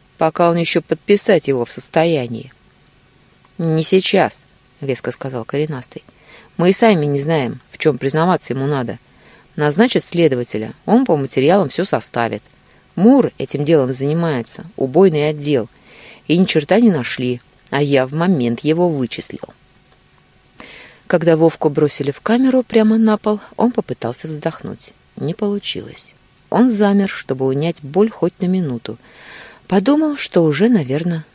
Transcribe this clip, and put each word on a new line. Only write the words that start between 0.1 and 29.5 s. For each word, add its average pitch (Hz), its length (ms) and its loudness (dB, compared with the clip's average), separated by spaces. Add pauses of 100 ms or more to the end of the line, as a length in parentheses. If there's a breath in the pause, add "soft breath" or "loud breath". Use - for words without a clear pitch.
пока 165 320 2
он 170 80 2
еще 170 240 -2
подписать 185 680 0
его 131 160 -2
в - 60 -8
состоянии?» 135 800 -4 (1080)
«Не 160 240 0
сейчас», 180 640 0 (340)
веско 135 300 -6
сказал 127 340 -8
коренастый. 143 580 -8 (540 soft breath)
«Мы 175 140 4
и - 20 6
сами 190 320 4
не 143 160 0
знаем, 143 400 -2 (100)
в - 80 -20
чем 143 200 0
признаваться 156 560 0
ему 135 120 -4
надо. 135 320 -4 (580 soft breath)
Назначат 156 480 0
следователя, 123 680 -2 (140)
он 233 180 2
по 170 120 2
материалам 143 520 2
все 170 160 -4
составит. 117 580 -4 (520 soft breath)
Мур 220 440 4
этим 139 260 -6
делом 139 280 2
занимается, 143 720 -4 (120)
убойный 151 520 2
отдел. 143 400 -2 (600 loud breath)
И 170 100 2
ни 185 60 4
черта 180 360 2
не 240 100 6
нашли, 123 500 -4 (300)
а 139 120 0
я 139 240 2
в 135 80 -8
момент 151 460 0
его 165 280 2
вычислил». - 640 -6 (1600 loud breath)
Когда 165 260 4
Вовку 160 340 2
бросили 143 420 -2
в - 80 -20
камеру 254 420 2
прямо 220 340 2
на 220 220 4
пол, 214 220 -2 (160)
он 240 160 2
попытался - 560 -6
вздохнуть. - 640 -10 (240)
Не 147 180 -6
получилось. - 800 -8 (360)
Он 247 200 4
замер, 202 380 2
чтобы 131 380 -4
унять 147 360 -2
боль 180 280 0
хоть - 300 -4
на 185 60 -2
минуту. 143 500 -4 (680 loud breath)